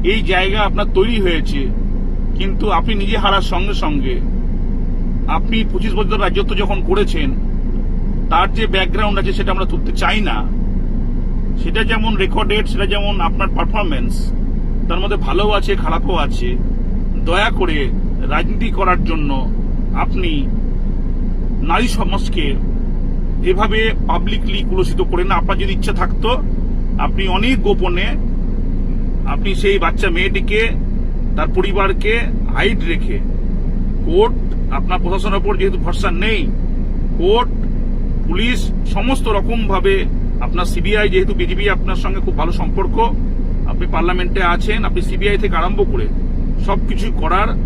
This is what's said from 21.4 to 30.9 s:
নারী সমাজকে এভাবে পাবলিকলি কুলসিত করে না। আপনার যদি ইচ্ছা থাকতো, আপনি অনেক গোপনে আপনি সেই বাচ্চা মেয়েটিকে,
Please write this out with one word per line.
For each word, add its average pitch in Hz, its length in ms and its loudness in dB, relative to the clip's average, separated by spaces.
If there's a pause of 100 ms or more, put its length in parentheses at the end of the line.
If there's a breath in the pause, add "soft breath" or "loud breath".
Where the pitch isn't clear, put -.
নারী 180 260 2
সমাজকে - 580 0 (1000)
এভাবে 214 360 2 (280)
পাবলিকলি 196 520 0 (100)
কুলসিত 190 320 0
করে 180 220 0
না। 180 120 0
আপনার 180 220 0
যদি 165 160 0
ইচ্ছা - 200 0
থাকতো, 196 360 0 (680)
আপনি - 280 0
অনেক 208 340 2
গোপনে 180 460 0 (1200)
আপনি - 280 0
সেই 196 240 2
বাচ্চা 170 300 0
মেয়েটিকে, 190 520 0 (760)